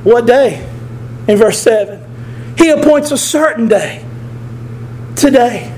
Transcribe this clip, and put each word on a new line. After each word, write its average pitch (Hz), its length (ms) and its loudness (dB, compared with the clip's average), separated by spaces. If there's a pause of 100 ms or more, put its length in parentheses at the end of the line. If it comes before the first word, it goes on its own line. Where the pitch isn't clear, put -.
What 233 220 4
day? 240 420 2 (600)
In 208 100 4
verse 208 220 4
seven. - 960 -4
He 330 120 6
appoints 294 420 2
a 285 60 -2
certain 294 500 0
day. - 380 0 (1080)
Today. 240 640 2